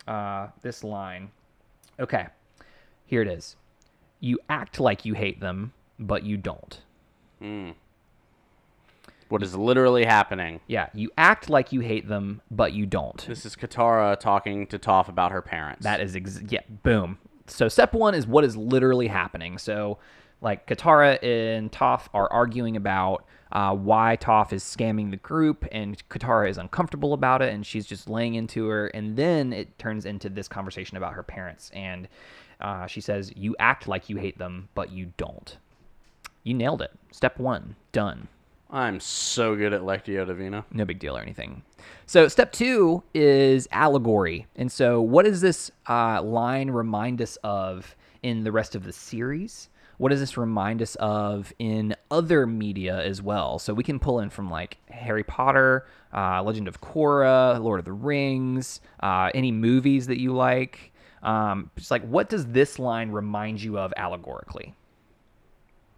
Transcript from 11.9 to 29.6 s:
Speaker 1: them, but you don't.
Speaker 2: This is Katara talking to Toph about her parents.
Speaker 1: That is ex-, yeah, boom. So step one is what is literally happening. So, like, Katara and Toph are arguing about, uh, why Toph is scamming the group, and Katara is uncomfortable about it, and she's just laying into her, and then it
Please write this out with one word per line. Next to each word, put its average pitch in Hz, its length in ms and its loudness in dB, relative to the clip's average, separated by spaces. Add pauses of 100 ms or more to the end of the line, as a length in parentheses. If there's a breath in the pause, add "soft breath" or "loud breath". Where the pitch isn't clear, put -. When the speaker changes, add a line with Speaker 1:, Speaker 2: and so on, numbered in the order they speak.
Speaker 1:
them, 101 320 -6 (100)
but 107 220 2
you 104 140 -2
don't. 85 400 -6
Speaker 2:
This 117 180 -12
is 107 120 -14
Katara 113 640 2
talking 101 500 0
to 101 100 -8
Toph 95 300 4
about 90 240 0
her 92 100 -4
parents. 78 420 -8
Speaker 1:
That 104 160 -2
is 95 160 -6
ex-, 95 320 -10
yeah, 113 120 -4 (220)
boom. 101 360 2 (280)
So - 220 0
step - 240 6
one 220 220 2
is 135 120 -2
what 143 180 6
is 113 120 0
literally 123 520 2
happening. 87 500 -6
So, 104 400 -6 (420 soft breath)
like, 104 260 -4
Katara 147 560 6
and 113 480 0
Toph 127 440 0
are 101 180 2
arguing 117 440 0
about, 95 500 -2 (260 soft breath)
uh, 98 220 0
why 110 440 4
Toph 107 360 2
is 98 80 -6
scamming 107 480 -2
the 98 80 -8
group, 156 540 0
and 104 360 -8
Katara 113 400 0
is 95 100 -4
uncomfortable 151 540 -2
about 131 300 2
it, 123 100 0
and 104 140 -6
she's 107 200 -6
just - 220 -12
laying 117 260 -2
into 113 340 -4
her, 107 200 -2
and 107 280 -8
then 147 360 2
it - 260 -10